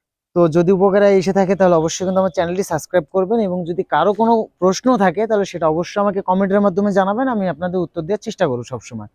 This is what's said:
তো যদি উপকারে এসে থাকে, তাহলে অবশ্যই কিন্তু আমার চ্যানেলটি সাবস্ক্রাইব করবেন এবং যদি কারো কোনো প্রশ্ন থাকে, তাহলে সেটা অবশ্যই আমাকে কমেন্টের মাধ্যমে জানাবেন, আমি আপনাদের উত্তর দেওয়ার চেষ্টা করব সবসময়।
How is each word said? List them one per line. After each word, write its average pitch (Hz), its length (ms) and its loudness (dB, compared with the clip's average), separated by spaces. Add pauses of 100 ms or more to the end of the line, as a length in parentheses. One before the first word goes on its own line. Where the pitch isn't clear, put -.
(340)
তো 175 140 4
যদি 170 240 2
উপকারে 196 460 4
এসে 190 160 0
থাকে, 190 220 2
তাহলে 180 200 4
অবশ্যই 160 300 -2
কিন্তু 190 140 0
আমার 190 120 0
চ্যানেলটি 180 320 -2
সাবস্ক্রাইব 170 480 -2
করবেন 190 280 0
এবং 180 260 -4
যদি 165 180 -4
কারো 170 300 0
কোনো 226 340 0 (120)
প্রশ্ন 190 380 2
থাকে, 190 300 0
তাহলে 202 180 0
সেটা 160 220 -4
অবশ্যই 170 340 -2
আমাকে 196 200 0
কমেন্টের 190 400 0
মাধ্যমে 202 300 0
জানাবেন, 202 360 0
আমি 202 220 -2
আপনাদের 175 300 -4
উত্তর 170 220 -6
দেওয়ার 185 180 -4
চেষ্টা 196 280 -4
করব 123 160 -4
সবসময়। 110 520 -12